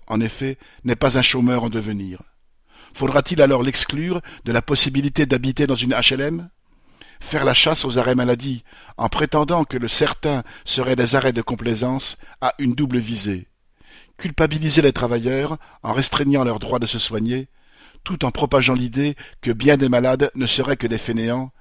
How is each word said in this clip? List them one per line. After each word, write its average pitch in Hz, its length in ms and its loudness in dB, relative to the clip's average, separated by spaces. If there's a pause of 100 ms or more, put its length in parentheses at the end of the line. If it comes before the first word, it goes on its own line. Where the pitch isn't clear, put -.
en 110 120 0
effet, 131 380 -4 (260)
n'est 123 100 0
pas 131 220 2
un 127 60 4
chômeur 123 420 2
en 117 60 -2
devenir ? 101 500 -6 (720)
Faudra-t-il 139 500 2
alors 135 200 6
l'exclure 156 600 -2 (240)
de 117 60 -2
la 117 100 2
possibilité 139 640 0
d'habiter 135 400 0
dans 135 80 0
une 123 180 -2
H 127 220 2
L 131 80 -2
M ? 170 260 -4 (720)
Faire 139 240 -2
la 131 80 4
chasse 151 320 2
aux 127 140 -2
arrêts 123 160 2
maladie, 123 500 0 (320)
en 117 140 -2
prétendant 151 540 0
que 131 120 -4
le 120 100 -4
certain 143 580 0 (200)
serait 131 320 0
des 123 180 2
arrêts 131 200 2
de 113 80 -2
complaisance, 120 760 -4 (240)
a 127 180 0
une 131 140 0
double 127 240 0
visée. 104 520 -4 (680)
Culpabiliser 156 640 0
les 139 140 6
travailleurs 127 640 -2 (240)
en 110 100 -2
restreignant 139 500 2
leur 117 160 0
droit 113 200 -4
de 120 80 -4
se 113 120 -4
soigner, 113 500 -4 (540)
tout - 220 -6
en - 60 0
propageant 131 440 2
l'idée 127 400 -2 (280)
que 127 80 0
bien 127 260 4
des 135 140 2
malades 127 440 4
ne 131 120 -2
seraient 131 320 0
que 120 80 -2
des 113 100 -2
fainéants, 117 640 -4